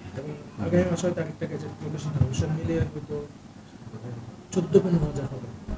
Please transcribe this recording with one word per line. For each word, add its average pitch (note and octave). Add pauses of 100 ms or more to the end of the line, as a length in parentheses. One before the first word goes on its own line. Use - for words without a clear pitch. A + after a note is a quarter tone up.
(180)
এবং -
আগামী F3
মাসে E3+
হয়তো F3
আরেকটা D3+
গ্যাজেট D3
প্রকাশিত D3+
হবে, -
সব D#3+
মিলিয়ে E3
হয়তো D3 (1200)
চোদ্দ F3
পনেরো E3+
হাজার C#3
হবে। B2 (300)